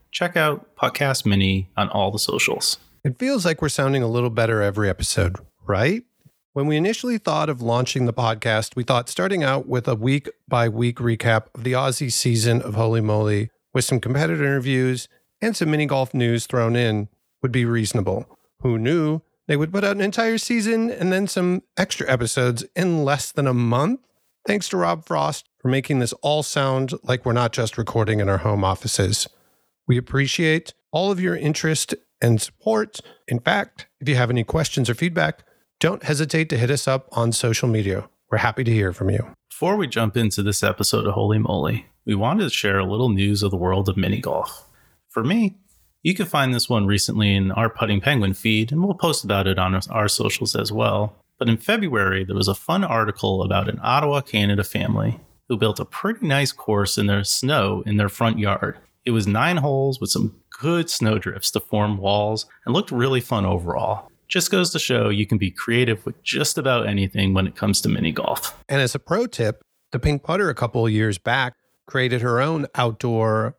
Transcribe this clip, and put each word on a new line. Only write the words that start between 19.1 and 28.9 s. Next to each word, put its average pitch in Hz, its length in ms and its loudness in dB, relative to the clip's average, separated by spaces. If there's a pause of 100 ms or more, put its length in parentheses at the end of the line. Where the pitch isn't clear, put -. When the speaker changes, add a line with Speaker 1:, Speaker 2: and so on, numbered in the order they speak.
Speaker 2:
they 151 100 0
would 160 160 -2
put 202 100 0
out 202 140 0
an 208 40 -2
entire 226 360 0
season 226 520 0
and 185 220 -2
then 190 160 0
some 180 360 -2 (140)
extra - 320 -4
episodes 120 560 0 (120)
in 170 260 2
less 143 300 -2
than 143 120 0
a 131 80 2
month? 123 460 2 (480)
Thanks 208 220 -2
to 190 80 -2
Rob 170 280 0
Frost 147 440 -2 (100)
for - 80 -2
making 135 320 2
this 120 140 0 (100)
all 147 200 2
sound 135 500 0 (100)
like 127 220 -2
we're 120 80 2
not 120 180 2
just 113 260 -2
recording 107 440 0
in 98 80 2
our 98 80 4
home 104 260 0
offices. 95 640 0 (580)